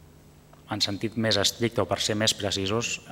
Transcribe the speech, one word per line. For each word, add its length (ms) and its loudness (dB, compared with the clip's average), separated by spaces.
en 80 -2
sentit 400 -2
més 160 2
estricte 460 2
o 60 2
per 120 0
ser 160 0
més 160 2
precisos, 800 -2